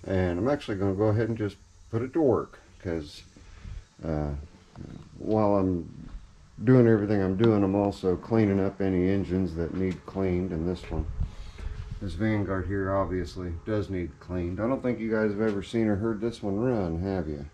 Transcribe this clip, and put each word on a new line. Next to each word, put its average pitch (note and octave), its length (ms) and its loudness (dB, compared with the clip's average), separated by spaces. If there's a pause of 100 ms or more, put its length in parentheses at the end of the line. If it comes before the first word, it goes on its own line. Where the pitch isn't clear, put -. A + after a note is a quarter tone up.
And F#2 340 2
I'm A#2+ 100 0
actually C#3+ 260 -2
gonna G2 180 0
go G2+ 120 2
ahead A2 240 2
and A2+ 80 -2
just G#2 180 -4 (340)
put A2+ 120 -2
it C3 100 -6
to E3 100 2
work, G#2 380 2 (240)
'cause, E2 400 -6 (800)
uh, D2+ 280 -2 (880)
while G#2 360 2
I'm F#2 320 0 (760)
doing B2+ 240 8
everything G#2 340 4
I'm F#2+ 160 2
doing, G#2+ 260 4
I'm F#2+ 120 2
also G2 400 2
cleaning G#2 440 4
up G2 220 -2
any F#2 280 2
engines F2+ 460 0
that E2 200 -4
need F#2 320 -2
cleaned. F#2 440 -2
And E2 160 -2
this F2+ 220 -4
one, D#2+ 160 -2 (960)
this F2+ 140 -8
Vanguard G2 500 0
here, F#2+ 260 -2
obviously F2+ 640 -2 (120)
does G#2 260 -2
need F2 280 -6
cleaned. F2+ 400 -4
I A2 80 0
don't C3+ 140 -2
think A#2+ 180 -2
you A2 120 -2
guys A2 180 2
have G2+ 120 -2
ever G#2 200 0
seen A2+ 260 0
or G#2 100 4
heard G#2+ 220 -2
this A#2 220 -4
one G2+ 180 -2
run, G2+ 420 0
have F#2+ 260 -2
you? C#2+ 260 -6